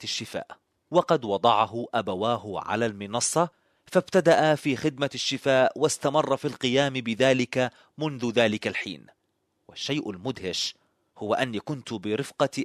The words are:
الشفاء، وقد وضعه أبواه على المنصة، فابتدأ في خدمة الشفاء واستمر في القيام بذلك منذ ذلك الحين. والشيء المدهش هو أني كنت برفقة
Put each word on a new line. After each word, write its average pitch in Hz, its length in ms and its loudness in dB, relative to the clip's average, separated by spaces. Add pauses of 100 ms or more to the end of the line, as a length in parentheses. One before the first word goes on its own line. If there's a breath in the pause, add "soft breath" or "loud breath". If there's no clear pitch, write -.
الشفاء، - 520 -10 (340)
وقد 160 340 2
وضعه 107 720 2
أبواه 104 640 -2
على 110 260 -2
المنصة، 110 640 -2 (380)
فابتدأ 160 680 4
في 143 220 0
خدمة 139 380 -2
الشفاء 131 640 2
واستمر 139 580 2
في - 80 -8
القيام 131 480 0
بذلك 127 800 2 (260 soft breath)
منذ 131 340 -4
ذلك 110 340 2
الحين. 87 400 -6 (600)
والشيء 139 420 -6
المدهش 95 640 -8 (440)
هو 107 160 -2
أني 117 260 -2
كنت 131 340 -8
برفقة 110 720 -2